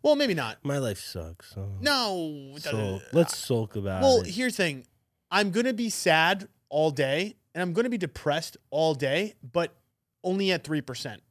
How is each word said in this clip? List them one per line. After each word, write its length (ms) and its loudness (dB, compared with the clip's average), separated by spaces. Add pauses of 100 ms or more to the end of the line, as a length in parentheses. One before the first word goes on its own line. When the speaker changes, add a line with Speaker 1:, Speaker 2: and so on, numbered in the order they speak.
Speaker 1:
Well, 140 6
maybe 180 2
not. 300 -2
Speaker 2:
My 140 -2
life 200 -2
sucks. 580 -12
Oh. 120 -6 (120)
Speaker 1:
No. 760 -2
It 80 -14
doesn't. 80 -4 (260)
Speaker 2:
Sulk. 40 -10 (100)
Let's 240 4
sulk 400 -2
about 260 -2
Speaker 1:
Well, 200 6
Speaker 2:
it." 40 -6
Speaker 1:
here's 300 -4
the 80 0
thing. 220 -4 (440)
I'm 220 2
gonna 200 2
be 160 -2
sad 600 2 (200)
all 220 2
day, 460 -2 (180)
and 80 -2
I'm 100 -2
gonna 180 0
be 80 -2
depressed 580 -4 (140)
all 240 2
day, 400 0 (180)
but 200 0 (520)
only 260 0
at 140 0
three 160 -2
percent. 500 -10